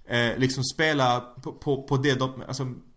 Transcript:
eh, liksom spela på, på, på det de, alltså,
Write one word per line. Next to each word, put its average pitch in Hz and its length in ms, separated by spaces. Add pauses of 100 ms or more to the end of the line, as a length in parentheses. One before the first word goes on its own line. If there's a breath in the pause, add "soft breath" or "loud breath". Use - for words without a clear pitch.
eh, 120 340
liksom 131 260
spela 135 560
på, - 320
på, 139 300
på - 140
det 135 180
de, 131 340
alltså, 131 240 (240)